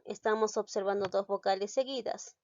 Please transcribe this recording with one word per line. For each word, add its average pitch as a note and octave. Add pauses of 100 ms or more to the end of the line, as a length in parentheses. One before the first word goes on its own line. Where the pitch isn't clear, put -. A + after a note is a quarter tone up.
estamos G#3+
observando G3+
dos G3
vocales G3
seguidas, C4